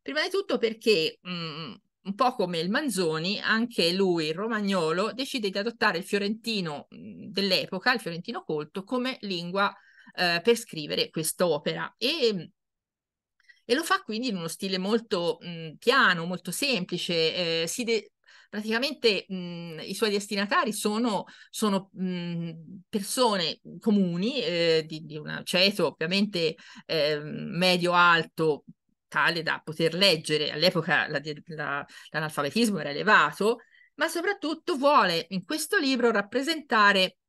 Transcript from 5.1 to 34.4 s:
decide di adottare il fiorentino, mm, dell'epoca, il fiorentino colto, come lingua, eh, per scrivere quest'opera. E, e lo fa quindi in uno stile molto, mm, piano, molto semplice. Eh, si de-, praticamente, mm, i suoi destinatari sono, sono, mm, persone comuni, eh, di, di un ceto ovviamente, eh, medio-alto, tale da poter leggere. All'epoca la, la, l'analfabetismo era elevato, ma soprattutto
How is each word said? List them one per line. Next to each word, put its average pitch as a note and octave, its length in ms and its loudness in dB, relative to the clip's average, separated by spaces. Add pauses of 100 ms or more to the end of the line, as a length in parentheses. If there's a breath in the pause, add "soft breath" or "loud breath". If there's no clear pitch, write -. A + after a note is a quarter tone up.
decide B3 360 -4
di F#3 80 -4
adottare G#3 420 0
il F#3+ 40 -6
fiorentino, G3+ 920 -4
mm, E2+ 340 -16
dell'epoca, F#3 640 0
il A#3+ 60 -2
fiorentino F3 440 -8
colto, D#3 400 -6
come B3 380 -4
lingua, F#3+ 520 -2 (420 loud breath)
eh, F3 280 0
per A#3 120 6
scrivere D#3+ 540 -6
quest'opera. E3 880 -2
E, A#3 540 -2 (1120 soft breath)
e A#3+ 100 2
lo D#4+ 80 -2
fa F#4 180 0
quindi A3+ 280 -4
in F#3+ 80 -2
uno E3 100 -4
stile F#3+ 300 -4
molto, F#3+ 680 0
mm, E3 320 -10
piano, G#3 480 4
molto F3+ 260 -6
semplice. E3+ 1120 0
Eh, E3+ 40 -2
si A#3+ 160 -6
de-, A3 300 -2 (360 loud breath)
praticamente, A3 840 0
mm, E3+ 500 -8
i - 120 -8
suoi G#3+ 160 0
destinatari G#3 640 0
sono, G#3+ 520 0 (240 loud breath)
sono, G3 420 0 (100)
mm, F3 500 -4 (380)
persone G3 680 0 (200)
comuni, G#3 600 2
eh, E3 460 2
di, D#3+ 180 -10
di D3+ 120 -12
un D3+ 260 -8
ceto F#3 440 2
ovviamente, F3 680 0 (300 loud breath)
eh, D3+ 360 0
medio-alto, E3 1400 2 (440)
tale D#3 340 2
da C#3+ 180 -2
poter D#3 320 0
leggere. D#3+ 580 2
All'epoca D#3 580 2
la, D3 100 -2 (280)
la, D3 380 -6 (260 loud breath)
l'analfabetismo D#3 680 0
era D3 120 -6
elevato, F3 680 4 (380 loud breath)
ma D4+ 120 -2
soprattutto E4+ 680 -4